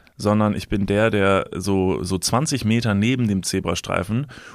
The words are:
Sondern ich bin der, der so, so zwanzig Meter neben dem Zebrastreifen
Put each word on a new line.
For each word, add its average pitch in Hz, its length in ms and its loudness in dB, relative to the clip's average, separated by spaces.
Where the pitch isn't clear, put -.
Sondern 107 360 2
ich - 160 -6
bin 101 160 0
der, 104 240 2
der 98 440 2
so, 92 480 0
so 90 140 -2
zwanzig 127 480 -2
Meter 113 300 2
neben 117 340 2
dem 95 140 0
Zebrastreifen 92 880 -2